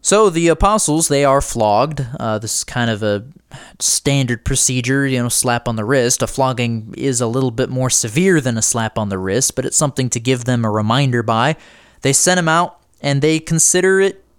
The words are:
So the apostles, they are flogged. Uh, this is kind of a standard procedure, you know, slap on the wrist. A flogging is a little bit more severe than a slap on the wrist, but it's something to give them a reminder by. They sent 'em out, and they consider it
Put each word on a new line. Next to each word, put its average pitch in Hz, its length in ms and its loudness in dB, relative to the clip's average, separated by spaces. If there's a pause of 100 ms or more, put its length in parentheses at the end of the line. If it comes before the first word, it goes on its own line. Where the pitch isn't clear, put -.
So 208 280 4
the 170 180 2
apostles, 165 600 2
they 143 160 2
are 139 160 4
flogged. 120 640 0 (140)
Uh, 110 180 -2
this 110 200 -6
is - 60 -6
kind 120 260 -4
of 107 120 -4
a 104 220 -2 (560)
standard 131 640 0
procedure, 131 600 0
you 131 160 0
know, 120 80 -2
slap 120 380 0
on 117 80 -2
the 110 100 -4
wrist. 123 380 2
A 113 60 -2
flogging 120 680 -2
is 127 240 -2
a 123 60 -2
little 127 240 -2
bit 120 200 -4
more 127 200 -2
severe 156 500 2
than 120 160 -2
a 107 60 -2
slap 113 360 -2
on 107 100 -2
the 98 100 -4
wrist, 95 380 -2
but 127 80 -4
it's - 120 -4
something 135 340 -2
to 120 100 -4
give 123 240 0
them 120 200 0
a 107 60 -2
reminder 120 540 0
by. 120 320 0 (460)
They 139 100 0
sent 180 260 2
'em 165 100 0
out, 170 300 0 (220)
and 139 200 0
they 156 200 2
consider 180 600 2
it 196 240 -2 (140)